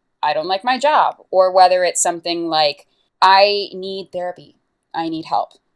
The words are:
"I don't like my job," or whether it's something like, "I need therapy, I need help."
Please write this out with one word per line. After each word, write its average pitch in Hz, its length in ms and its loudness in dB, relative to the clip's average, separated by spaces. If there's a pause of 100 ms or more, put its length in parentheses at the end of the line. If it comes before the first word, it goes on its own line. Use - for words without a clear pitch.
(220)
"I 151 100 0
don't 156 140 -4
like 190 160 -4
my 247 160 -2
job," 277 520 0
or 185 200 2
whether 185 320 6
it's 170 180 -2
something 170 480 -4
like, 156 380 -2 (340)
"I 196 520 4
need 190 400 -12
therapy, 175 440 -12 (380)
I 165 140 -6
need 160 160 -8
help." - 300 -6 (220)